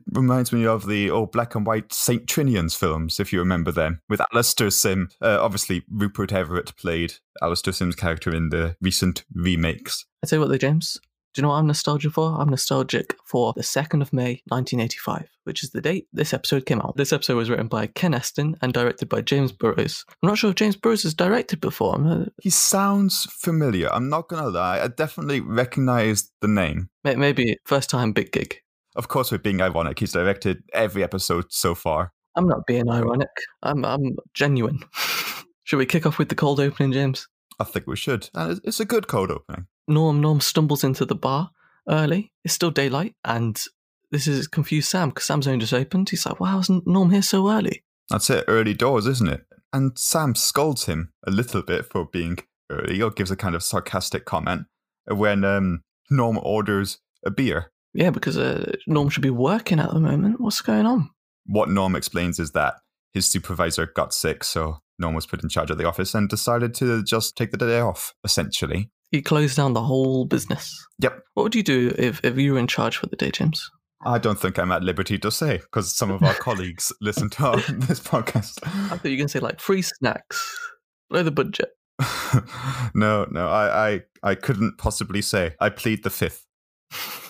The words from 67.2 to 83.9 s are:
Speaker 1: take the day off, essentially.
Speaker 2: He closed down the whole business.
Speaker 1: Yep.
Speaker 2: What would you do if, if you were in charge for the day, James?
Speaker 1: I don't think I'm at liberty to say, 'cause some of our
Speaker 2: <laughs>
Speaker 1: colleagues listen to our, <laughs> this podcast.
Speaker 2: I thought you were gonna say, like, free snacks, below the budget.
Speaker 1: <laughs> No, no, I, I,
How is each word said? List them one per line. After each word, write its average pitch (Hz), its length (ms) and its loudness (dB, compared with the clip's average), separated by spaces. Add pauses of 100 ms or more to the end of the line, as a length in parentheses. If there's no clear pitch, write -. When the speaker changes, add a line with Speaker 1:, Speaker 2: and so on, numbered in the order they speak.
Speaker 1:
take 113 160 -4
the - 40 -4
day 117 240 2
off, 104 320 -4 (100)
essentially. 85 680 -2 (200)
Speaker 2:
He 208 120 0
closed 151 340 2
down 139 160 4
the 113 100 0
whole 131 440 2
business. - 600 -4 (120)
Speaker 1:
Yep. - 240 0 (100)
Speaker 2:
What - 120 2
would 220 100 0
you 220 80 2
do 123 340 2
if, 123 260 0
if 127 140 0
you 139 160 4
were 131 60 2
in 123 80 2
charge 113 320 -2
for - 80 -4
the - 100 -8
day, - 140 -2
James? - 400 -2 (340)
Speaker 1:
I 120 140 0
don't 104 200 0
think 92 200 -2
I'm 90 120 0
at 90 120 0
liberty 92 380 -2
to 101 100 -2
say, 139 400 -2
'cause - 260 -2
some 104 140 0
of 98 120 -2
our 135 120 6
Speaker 2:
<laughs> - 120 -8
Speaker 1:
colleagues 92 540 -4
listen 104 300 -2
to 143 160 -2
our, 120 100 2
<laughs> 208 140 -2
this 135 300 -2
podcast. - 640 -4
Speaker 2:
I 196 340 -6
thought - 80 -8
you 139 60 -2
were 131 40 -2
gonna 143 140 -2
say, 135 100 -4
like, - 200 -4
free 196 200 0
snacks, - 800 -6 (500)
below 180 140 2
the 160 80 0
budget. - 400 -2 (280)
Speaker 1:
<laughs> 135 60 -2 (880)
No, 107 360 2
no, 82 180 -2
I, 104 400 2
I, 101 140 -2 (200)